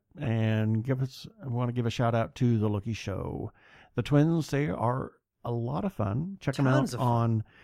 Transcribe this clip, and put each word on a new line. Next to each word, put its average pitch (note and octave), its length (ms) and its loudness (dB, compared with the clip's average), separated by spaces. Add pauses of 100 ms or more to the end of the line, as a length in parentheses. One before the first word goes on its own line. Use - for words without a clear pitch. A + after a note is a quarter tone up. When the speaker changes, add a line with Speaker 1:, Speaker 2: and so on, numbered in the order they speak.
(200)
Speaker 1:
And A2 640 2
give C3 180 -2
us, - 240 -8 (180)
I C#3 40 -8
wanna A#2+ 240 -2
give A#2+ 160 0
a - 20 2
shout A#2 240 2
out A2+ 220 0
to A#2+ 240 2
The G#2+ 100 2
Lookie G#2 240 -4
Show. - 580 -6 (440)
The A#2+ 80 0
twins, D3+ 480 4
they C#3+ 180 0
are B2 440 -2 (300)
a - 80 -6
lot A#2+ 320 -4
of G3 100 -2
fun. C3+ 480 -2
Check - 180 -4
'em C#3 60 4
Speaker 2:
Tons C3 280 4
Speaker 1:
out A#2+ 60 -6
Speaker 2:
of - 0 -
fun. C3 100 2
Speaker 1:
on, A#2 340 2 (200)